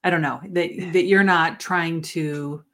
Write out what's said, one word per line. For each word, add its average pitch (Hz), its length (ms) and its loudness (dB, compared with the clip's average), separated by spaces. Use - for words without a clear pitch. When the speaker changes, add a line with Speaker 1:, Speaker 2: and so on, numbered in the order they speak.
Speaker 1:
I 180 60 2
don't 165 120 2
know, 131 180 -4
that, 175 240 -2
Speaker 2:
Yeah. 180 180 -8
Speaker 1:
that 180 140 4
you're 196 180 6
not 170 360 2
trying 165 420 -2
to 147 720 -6